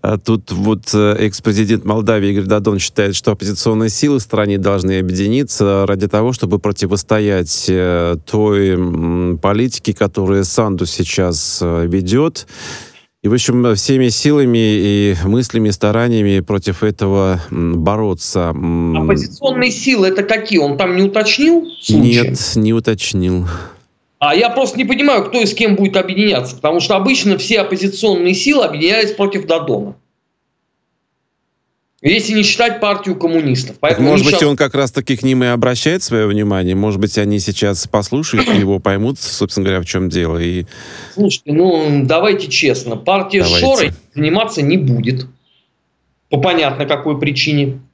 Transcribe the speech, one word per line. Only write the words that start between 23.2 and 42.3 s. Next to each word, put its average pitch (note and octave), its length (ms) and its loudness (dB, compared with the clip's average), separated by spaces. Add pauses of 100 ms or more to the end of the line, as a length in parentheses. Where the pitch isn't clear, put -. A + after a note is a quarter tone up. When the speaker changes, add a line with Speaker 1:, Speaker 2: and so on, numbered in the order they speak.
Speaker 2:
А D3 140 2
я A3+ 140 4
просто C4 300 -2
не A3 80 0
понимаю, C4 400 2
кто A#3+ 120 -2
и A3+ 60 4
с G3 80 0
кем G#3+ 240 2
будет G3 220 2
объединяться, F#3 580 0
потому D#3+ 240 0
что F#3+ 160 0
обычно G3 400 2
все A3 240 0
оппозиционные F#3+ 720 0
силы B3+ 320 2
объединялись F#3 480 0
против G3+ 340 -2
Додона. A2 500 -2 (2000)
Если G#3+ 300 0
не G#3+ 120 2
считать A#3 360 0
партию G3+ 340 -2
коммунистов. D#3 580 0
Speaker 1:
Так, - 80 -14
Speaker 2:
Поэтому C#3+ 280 2
Speaker 1:
может D3 160 4
Speaker 2:
они D3 80 4
Speaker 1:
быть, F3+ 80 2
Speaker 2:
щас- D3+ 80 4
Speaker 1:
он C#3 80 2
как C#3+ 180 0
раз-таки C3 440 -2
к - 40 -8
ним B2+ 220 2
и B2 40 2
обращает B2 540 0
своё A2 260 0
внимание. G2 460 0
Может G2+ 240 0
быть, G#2 200 0
они G#2 220 0
сейчас G2 460 -2
послушают A#2 600 -2
Speaker 2:
<clears throat> G#2 100 2
Speaker 1:
его, G2 200 2
поймут, G2+ 400 -2
собственно - 460 -4
говоря, F#2 180 0
в - 20 -6
чём F#2 240 -2
дело. E2+ 300 -2
И F2 260 -2 (480)
Speaker 2:
Слушайте, F#3+ 400 -2
ну, D#3 540 2
давайте E3+ 420 2